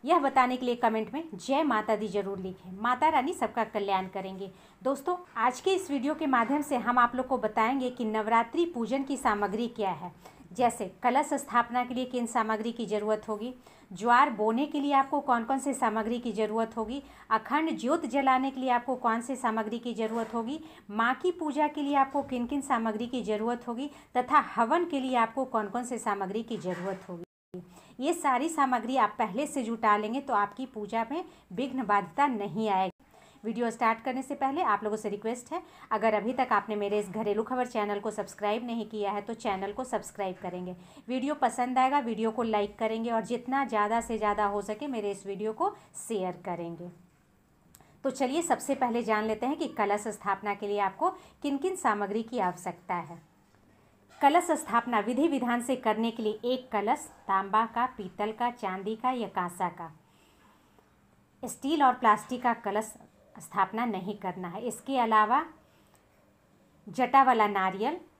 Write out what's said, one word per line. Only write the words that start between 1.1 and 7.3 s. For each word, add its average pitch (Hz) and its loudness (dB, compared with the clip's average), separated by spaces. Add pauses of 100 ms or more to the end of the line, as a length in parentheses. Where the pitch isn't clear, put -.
में 311 -6 (120)
"जय 277 0
माता 220 2
दी" 208 -4
जरूर 196 -2
लिखें। 185 -10
माता 247 2
रानी 311 2
सबका 226 0
कल्याण 196 0
करेंगे। 190 -8 (320)
दोस्तों, 277 0 (220)
आज 247 2
के 381 2
इस 370 0
वीडियो 285 0
के 311 -2
माध्यम 262 4
से 285 -2
हम 240 2
आप 240 4
लोग 254 -2
को 269 0